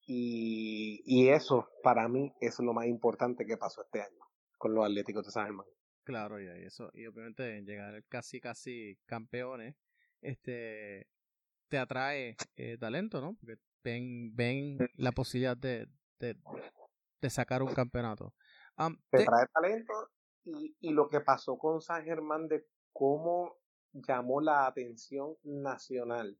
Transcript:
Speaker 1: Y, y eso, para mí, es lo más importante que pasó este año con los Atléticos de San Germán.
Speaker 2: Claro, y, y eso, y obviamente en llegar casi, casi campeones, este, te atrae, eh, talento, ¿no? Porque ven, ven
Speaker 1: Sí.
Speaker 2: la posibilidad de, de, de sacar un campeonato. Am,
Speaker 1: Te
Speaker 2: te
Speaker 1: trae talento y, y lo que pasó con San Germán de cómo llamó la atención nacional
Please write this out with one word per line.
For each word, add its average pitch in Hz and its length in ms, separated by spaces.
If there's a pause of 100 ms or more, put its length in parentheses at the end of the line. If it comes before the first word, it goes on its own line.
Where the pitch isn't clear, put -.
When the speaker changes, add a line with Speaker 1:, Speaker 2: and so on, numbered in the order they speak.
Speaker 1:
Y, 110 960
y 127 220
eso, 139 420 (140)
para 113 240
mí, 135 320
es 117 200
lo 120 140
más 117 140
importante 120 580
que 107 120
pasó 101 260
este - 180
año 98 220 (340)
con 113 160
los 110 120
Atléticos 101 400
de 101 60
San 107 140
Germán. 98 220 (360)
Speaker 2:
Claro, 107 360
y, 98 60
y 87 200
eso, 98 280
y 113 120
obviamente 113 520
en 101 80
llegar 104 440
casi, 123 320
casi 117 640
campeones, 123 720 (460)
este, 110 880 (600)
te 147 80
atrae, 131 580 (220)
eh, 117 200
talento, 139 440
¿no? 175 140
Porque 113 220 (260)
ven, 120 520
ven 135 440
Speaker 1:
Sí. 127 60 (100)
Speaker 2:
la 127 160
posibilidad 127 460
de, 123 300 (320)
de, 117 180 (840)
de 135 80
sacar 127 340
un 131 100
campeonato. 120 600 (420)
Am, 160 220 (120)
Speaker 1:
Te 131 100
Speaker 2:
te - 60
Speaker 1:
trae 120 280
talento 214 400 (500)
y, 156 360
y 160 120
lo 147 180
que 147 120
pasó 131 360
con 156 240
San 165 220
Germán 156 440
de 151 200 (240)
cómo 165 680 (360)
llamó 127 480
la 151 240
atención 135 800
nacional 123 960